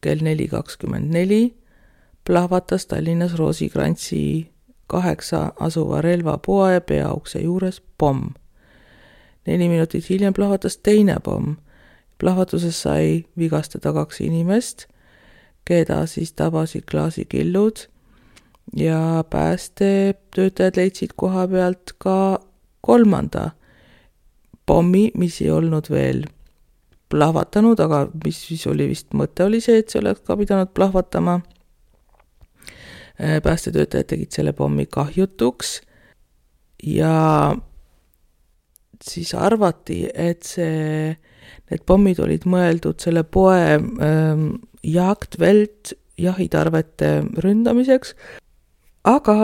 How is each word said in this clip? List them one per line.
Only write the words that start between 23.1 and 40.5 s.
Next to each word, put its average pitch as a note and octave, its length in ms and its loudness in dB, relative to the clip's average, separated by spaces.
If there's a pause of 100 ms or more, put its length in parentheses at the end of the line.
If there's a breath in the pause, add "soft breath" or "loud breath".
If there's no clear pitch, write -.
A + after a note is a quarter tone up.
pommi, F#3 500 4
mis E3+ 260 -2
ei D#3 100 0
olnud D#3 380 0
veel C3+ 360 -2 (840)
plahvatanud, E3 680 2
aga D3+ 280 2 (160)
mis D#3 240 -4
siis D#3+ 200 -8
oli C#3+ 240 -2
vist - 240 -10
mõte C#3+ 320 -2
oli A3+ 160 0
see, A3 180 4
et A3 100 -6
see G#3+ 100 -2
oleks G3+ 260 -2
ka F3+ 120 -2
pidanud G3 360 0
plahvatama. F3+ 640 0 (1800 loud breath)
Äh, D#3 260 0
päästetöötajad - 680 0
tegid - 240 -6
selle - 180 -2
pommi C#3+ 320 -2
kahjutuks D3+ 960 -4 (1000 soft breath)
ja D#3 720 2 (1500)
siis - 320 -10
arvati, F3+ 680 0 (100)
et E3+ 320 -4
see, D#3 680 -4 (560 soft breath)